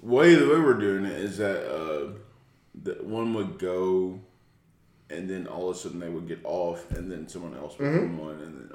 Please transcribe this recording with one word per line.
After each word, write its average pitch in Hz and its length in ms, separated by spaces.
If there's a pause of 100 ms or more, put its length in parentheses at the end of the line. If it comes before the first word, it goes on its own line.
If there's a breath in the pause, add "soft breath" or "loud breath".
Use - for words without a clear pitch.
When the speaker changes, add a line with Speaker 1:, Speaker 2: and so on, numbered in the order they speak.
Speaker 1:
Way 143 340
the 143 120
way 151 120
we're 139 160
doing 98 300
it 82 140
is 98 200
that, 98 300
uh, 76 420 (720)
the - 100 (100)
one 113 300
would 95 260
go, 92 640 (880)
and 87 200
then 92 180
all 90 220
of 90 60
a - 40
sudden 85 200
they 87 100
would 85 200
get 82 160
off, 87 460
and 90 200
then 80 160
someone 85 300
else 73 220
would 143 100
Speaker 2:
Mm-hmm. 85 280
Speaker 1:
come - 40
on, 78 180
and - 20
then 76 340